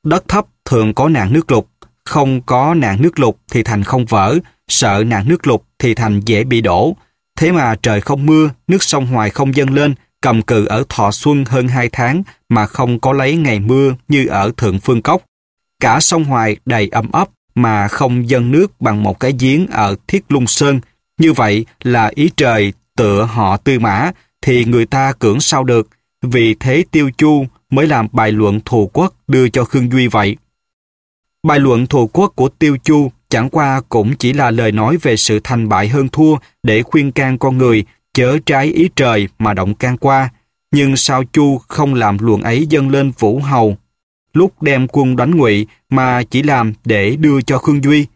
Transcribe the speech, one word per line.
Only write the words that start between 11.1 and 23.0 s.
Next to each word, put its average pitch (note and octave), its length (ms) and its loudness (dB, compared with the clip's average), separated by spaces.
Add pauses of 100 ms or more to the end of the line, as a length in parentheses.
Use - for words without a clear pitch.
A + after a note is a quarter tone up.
Xuân C#3+ 340 0
hơn B2+ 220 -2
hai B2 220 -2
tháng C3+ 340 -2 (260)
mà A2 160 2
không A#2+ 340 -2
có C3 140 0
lấy C#3 220 0
ngày C3+ 240 0
mưa B2+ 360 2 (120)
như C#3 200 2
ở G2+ 300 -2
Thượng F#2+ 220 -2
Phương A#2 220 0
Cốc. E3+ 200 0 (580)
Cả B2 200 2
sông D#3+ 240 2
Hoài A2+ 420 -2
đầy A2+ 220 0
ẩm A2 240 -4
ấp F#3 180 -2 (260)
mà G#2+ 320 0
không B2 420 -2
dâng B2 220 0
nước F3+ 300 0
bằng G#2+ 220 0
một G2 160 -4
cái C3 200 -2
giếng C3+ 280 2
ở G2+ 280 -2 (120)
Thiết G3 220 -2
Lung B2+ 180 0
Sơn. C#3+ 320 0 (380)
Như D#3+ 160 4
vậy A2 320 0 (180)
là A#2 320 0
ý D3 220 0
trời G#2+ 360 0 (220)
tựa G#2+ 360 0